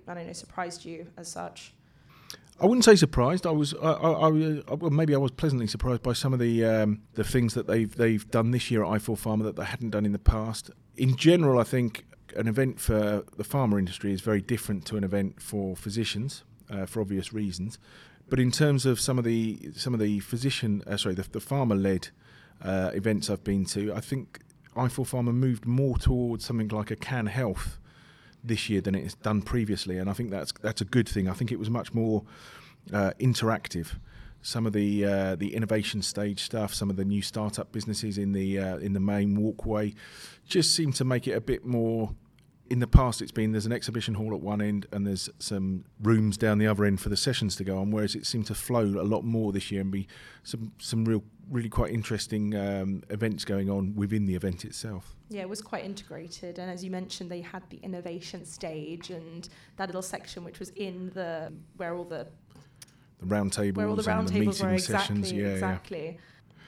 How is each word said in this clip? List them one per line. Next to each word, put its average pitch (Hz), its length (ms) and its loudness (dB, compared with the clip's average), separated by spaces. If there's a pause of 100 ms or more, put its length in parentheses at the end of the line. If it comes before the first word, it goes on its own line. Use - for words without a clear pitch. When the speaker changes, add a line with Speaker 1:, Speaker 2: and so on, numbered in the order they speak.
Speaker 1:
I 180 60 -10
don't 170 120 -10
know, 170 80 -12
surprised 175 520 -10
you 165 220 -12 (100)
as 165 120 -14
such? - 440 -12 (840)
Speaker 2:
I 165 60 4
wouldn't 233 200 8
say 220 100 12
surprised. 156 500 4
I 170 60 2
was, 151 240 0
I, 160 160 2
I, 160 200 4
I, 156 160 4
I, 156 460 2
well, 160 160 0
maybe 151 240 4
I 139 60 6
was 135 100 4
pleasantly 127 380 0
surprised 120 340 0
by 123 120 0
some 131 200 0
of 127 60 2
the, 117 260 4
um, 107 360 4 (120)
the 110 100 0
things 120 300 2
that 120 140 -2
they've, 110 280 2
they've 113 360 2
done 117 180 4
this 123 220 0
year 107 120 4
at 85 60 0
I 107 80 2
four 107 180 -2
Pharma 110 280 0
that 104 140 -4
they 104 80 -4
hadn't 120 260 -6
done 104 140 0
in 101 60 2
the 101 80 0
past. 110 520 0 (240)
In 127 200 2
general, 151 440 8
I 113 40 6
think 123 420 -2 (300)
an 110 120 0
event 120 320 2
for 104 440 2 (140)
the 101 60 -4
pharma 120 340 2
industry 95 340 0
is 95 100 -2
very 107 200 2
different 101 440 -4
to 110 120 -4
an 101 60 0
event 98 380 0
for 98 340 -4
physicians, 107 680 -4 (280)
uh, 98 140 -4
for 113 140 -6
obvious 98 320 -2
reasons. 101 460 -4 (500)
But 127 120 2
in 123 120 4
terms 139 340 4
of 123 140 4
some 127 200 2
of 120 40 0
the, 113 520 0
some 123 180 -2
of 113 60 0
the 104 200 2
physician, 117 680 0
uh, 101 100 -2
sorry, 95 180 0
the, 92 160 -4
the - 80 -4
pharma-led, 98 720 2 (540)
uh, 95 300 0
events 104 360 0
I've 98 140 -2
been 98 220 2
to, 104 280 -2
I 107 60 -4
think - 400 -8 (360)
I 123 120 0
four 123 180 -2
Pharma 120 280 0
moved 123 320 2
more 127 320 2
towards 120 460 2
something 113 260 -2
like 107 200 -4
a 110 60 -2
Cannes 117 320 -4
Health 104 500 -2 (640)
this 113 260 -2
year 98 120 2
than 98 140 0
it 80 80 -4
has 92 120 -8
done 107 260 0
previously, 101 560 -2
and 92 120 -2
I 98 40 -2
think 120 160 -4
that's, 92 220 -6 (100)
that's 107 200 -2
a 101 40 -2
good 117 220 2
thing. 95 200 0
I 90 60 0
think 117 180 -2
it 110 80 -4
was 107 100 -4
much 117 240 -4
more, 113 300 2 (720)
uh, 98 260 2
interactive. 110 800 0 (440)
Some 113 240 -2
of 104 80 0
the, 104 300 2
uh, 98 320 2
the 95 200 -4
innovation 110 460 0
stage 101 420 -4
stuff, 107 300 -4
some 101 160 -2
of 95 60 0
the 98 80 -2
new 101 180 2
startup 104 500 -4
businesses 107 460 -4
in 101 160 0
the, 98 260 0
uh, 92 180 -2
in 98 160 -2
the 98 60 0
main 101 360 2
walkway, 107 580 0 (540)
just - 280 2
seemed 151 200 0
to - 80 -2
make 127 240 0
it 113 60 0
a 113 80 0
bit - 240 -2
more. 113 480 0 (560)
In 123 100 2
the 120 80 2
past, 123 340 8
it's - 100 -8
been 110 220 0
there's 107 120 0
an 113 60 -2
exhibition 113 420 -2
hall 107 200 -2
at 80 80 -2
one 104 200 -2
end 104 300 0
and 101 160 -2
there's 95 220 -2 (100)
some 95 460 -2 (160)
rooms 107 360 4
down 107 200 4
the 107 100 4
other 104 160 4
end 98 160 4
for - 80 -4
the 104 100 0
sessions 113 400 0
to 98 60 -6
go 95 160 -2
on, 101 120 0
whereas 107 220 0
it 110 120 -8
seemed 110 220 -2
to 107 80 -4
flow 120 280 0
a 98 240 0
lot 107 160 0
more 113 300 0
this 98 180 -4
year 98 100 -2
and 95 100 -2
be 98 160 -4 (360)
some, 113 340 -10
some 113 280 -2
real, 110 180 2 (260)
really 120 200 -4
quite - 220 0
interesting, 107 640 -2
um, 98 540 -2
events 107 360 -4
going 98 240 -2
on 98 260 -2
within 104 300 0
the 95 100 0
event 90 300 -4
itself. 104 500 -12 (140)
Speaker 1:
Yeah, 208 120 -10
it 185 80 -10
was 220 120 -10
quite 208 240 -10
integrated, 175 760 -12
and 180 100 -8
as 180 140 -10
you 185 80 -8
mentioned, 185 380 -10
they 175 120 -10
had 185 280 -14
the - 80 -18
innovation 175 680 -12
stage 160 640 -10
and 165 360 -14 (300)
that 196 100 -6
little 180 140 -6
section - 420 -12
which - 160 -16
was 180 120 -12
in 185 420 -10
the, 165 380 -6 (260)
where 175 180 -6
all 175 100 -8
the 160 220 -10 (920)
Speaker 2:
The 90 60 -12
round 101 300 0
Speaker 1:
where 101 320 0
all - 80 0
the - 80 0
Speaker 2:
tables 214 40 -2
Speaker 1:
round 214 200 0
Speaker 2:
and - 0 -
the 185 120 2
Speaker 1:
tables 196 220 2
were, 190 80 0
Speaker 2:
meeting 185 160 2
sessions. 202 460 0
Speaker 1:
exactly, 196 100 -2
Speaker 2:
Yeah, 101 60 0
yeah. - 60 -2
Speaker 1:
exactly. 165 640 -4 (500)